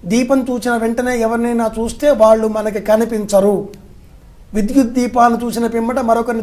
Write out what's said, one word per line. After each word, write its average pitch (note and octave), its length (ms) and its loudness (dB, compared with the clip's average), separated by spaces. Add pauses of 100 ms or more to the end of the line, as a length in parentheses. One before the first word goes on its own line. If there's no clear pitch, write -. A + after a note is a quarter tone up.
దీపం B3 460 0
చూచిన B3 260 -2
వెంటనే A#3+ 420 -2
ఎవరినైనా A#3 600 -2
చూస్తే A#3 320 0
వాళ్ళు A3 380 4
మనకి G#3+ 320 -4
కనిపించరు. G#3 880 0 (840)
విద్యుత్ A#3 340 2
దీపాలను A#3+ 560 0
చూసిన A#3 220 -2
పిమ్మట A3+ 320 -2
మరొకరిని A#3 440 0